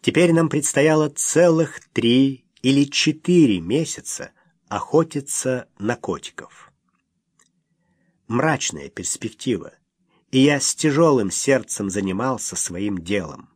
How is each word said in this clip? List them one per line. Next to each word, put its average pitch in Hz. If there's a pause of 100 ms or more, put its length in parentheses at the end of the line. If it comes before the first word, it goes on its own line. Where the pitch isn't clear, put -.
Теперь 170
нам 165
предстояло 151
целых 165 (100)
три 131 (160)
или 139
четыре 151
месяца 131 (360)
охотиться 135 (120)
на 113
котиков. - (1600)
Мрачная 113
перспектива, - (580)
и 131
я 143
с -
тяжелым 139
сердцем 113
занимался 98
своим 95
делом. 85